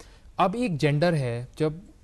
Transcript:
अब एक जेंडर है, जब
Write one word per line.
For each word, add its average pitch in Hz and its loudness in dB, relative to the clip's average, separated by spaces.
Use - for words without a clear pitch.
अब 185 2
एक 233 -2
जेंडर 147 2
है, 123 -2
जब 156 -2